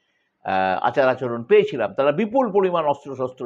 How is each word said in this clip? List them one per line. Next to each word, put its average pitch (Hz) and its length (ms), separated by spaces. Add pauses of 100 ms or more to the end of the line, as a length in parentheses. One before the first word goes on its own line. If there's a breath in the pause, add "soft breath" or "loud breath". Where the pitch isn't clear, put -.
(460)
আহ, 95 360
আচার - 320
আচরণ 120 300
পেয়েছিলাম। 151 500
তারা 139 180
বিপুল 220 400
পরিমাণ 180 340
অস্ত্রশস্ত্র 131 600